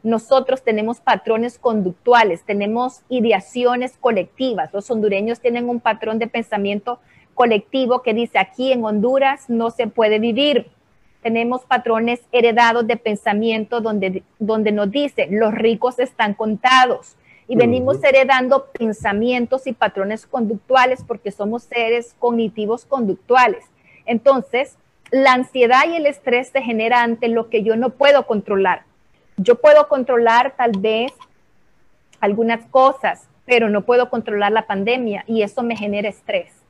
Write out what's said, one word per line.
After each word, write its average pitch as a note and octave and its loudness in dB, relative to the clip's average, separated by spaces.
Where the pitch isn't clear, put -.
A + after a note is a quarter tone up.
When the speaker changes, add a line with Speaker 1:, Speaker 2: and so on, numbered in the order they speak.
Speaker 1:
nosotros B3+ 0
tenemos A3 -2
patrones A3+ -2
conductuales, G#3+ 0
tenemos G#3+ -4
ideaciones B3 -2
colectivas. G#3+ -4
Los G3 -8
hondureños G#3+ -2
tienen A#3+ -4
un A#3+ -6
patrón A3 -4
de A3+ -4
pensamiento G#3+ -6
colectivo B3 0
que A3+ -4
dice, A#3 -4
"Aquí B3+ -4
en A#3 -2
Honduras C4 -2
no A3+ -2
se A3+ -6
puede G#3+ 0
vivir". A#3 0
Tenemos A#3 -4
patrones A#3 -2
heredados A#3 2
de A#3 -2
pensamiento A3 -2
donde, G3 -4
donde G#3+ -2
nos G#3 -2
dicen, G#3+ -2
"Los G#3+ 2
ricos A#3 -2
están A3+ -2
contados". B3+ 0
Y A#3 -2
venimos B3 2
Speaker 2:
Ujú. D#4 -2
Speaker 1:
heredando C4 2
pensamientos A#3 -2
y C4 -6
patrones G#3 -4
conductuales B3 0
porque G#3 -10
somos G#3+ -6
seres A#3 -4
cognitivos A3+ -4
conductuales. B3 0
Entonces, B3 0
la C4 4
ansiedad B3+ 2
y E4+ -4
el D4+ 0
estrés C4 -2
se C4+ -2
genera A#3 0
ante A#3 -2
lo A3+ -2
que G3+ 0
yo A3 0
no A#3+ -2
puedo C#4+ 4
controlar. G3 -2
Yo A#3 4
puedo D4 6
controlar B3 2
tal A#3+ 0
vez A3 -2
algunas A3+ -2
cosas, C4 0
pero A#3 2
no G#3 0
puedo B3 2
controlar G#3 -2
la A3 -2
pandemia G#3+ -4
y A3 -2
eso G3+ -4
me A#3 -4
genera G#3 -6
estrés. F#3+ -8